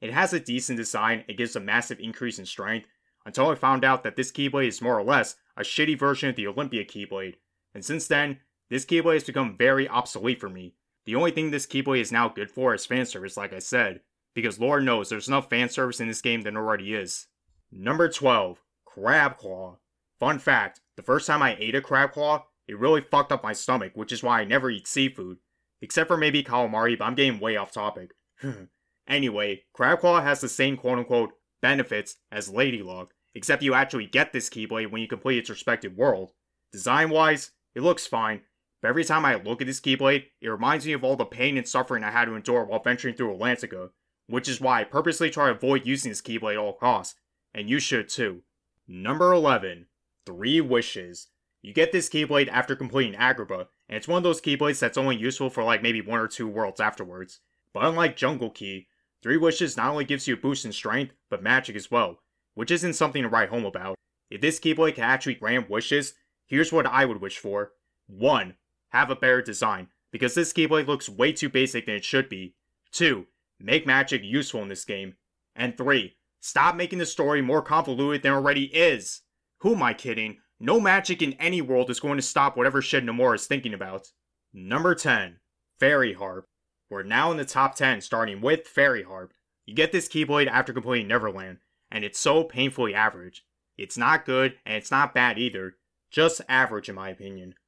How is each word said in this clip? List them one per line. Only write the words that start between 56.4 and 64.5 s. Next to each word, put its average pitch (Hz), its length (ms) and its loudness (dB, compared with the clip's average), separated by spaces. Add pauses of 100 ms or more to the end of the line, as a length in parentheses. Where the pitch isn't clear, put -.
worlds 104 320 -4
afterwards. 92 580 -6 (340)
But 110 120 0
unlike 165 320 2
Jungle 131 320 -2
Key, 98 380 -12 (360)
Three 135 140 2
Wishes 160 380 2
not 120 140 0
only 147 160 -2
gives 139 220 -4
you 127 80 0
a - 20 -2
boost 139 260 -2
in 113 80 -10
strength, 127 420 -4 (160)
but 98 120 -6
magic 120 340 0
as 101 140 -12
well, 104 300 0 (340)
which 117 160 -6
isn't 170 240 0
something 143 300 0
to 117 40 -2
write 107 220 2
home 113 160 -2
about. 95 320 -8 (320)
If 107 120 -14
this 160 180 2